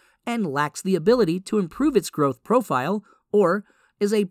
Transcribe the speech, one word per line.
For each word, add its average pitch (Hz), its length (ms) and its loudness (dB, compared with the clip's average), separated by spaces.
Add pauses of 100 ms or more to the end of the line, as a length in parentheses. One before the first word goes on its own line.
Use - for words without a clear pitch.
(260)
and 226 260 -2
lacks 147 300 -2
the 190 120 0
ability 185 460 0
to 214 180 -4
improve 254 380 0
its - 140 -2
growth 139 320 -2
profile, 196 600 -2 (280)
or 202 320 2 (360)
is 208 120 0
a 208 180 0